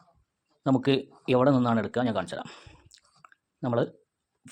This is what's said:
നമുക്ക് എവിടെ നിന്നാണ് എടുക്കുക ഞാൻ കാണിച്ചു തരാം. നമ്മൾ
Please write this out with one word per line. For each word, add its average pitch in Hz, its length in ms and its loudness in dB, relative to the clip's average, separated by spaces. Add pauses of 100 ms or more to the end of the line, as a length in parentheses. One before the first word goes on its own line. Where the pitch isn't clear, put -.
(680)
നമുക്ക് 135 260 2 (420)
എവിടെ 131 220 4
നിന്നാണ് 120 260 2
എടുക്കുക 117 240 -4
ഞാൻ 107 100 -2
കാണിച്ചു 90 200 -8
തരാം. - 120 -14 (1160)
നമ്മൾ 120 140 0 (720)